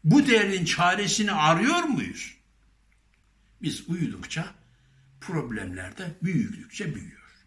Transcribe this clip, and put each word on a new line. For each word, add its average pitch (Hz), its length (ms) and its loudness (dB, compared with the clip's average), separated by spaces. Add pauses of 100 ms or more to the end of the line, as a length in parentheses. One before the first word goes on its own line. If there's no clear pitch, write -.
bu 269 240 6
derdin 196 380 4
çaresini 202 640 2
arıyor 180 520 4
muyuz? 160 540 -4 (1200)
Biz - 280 -6
uyudukça 160 720 -6 (640)
problemler 101 720 -8
de 175 140 -10 (120)
büyüdükçe 165 720 -4
büyüyor. - 260 -16 (240)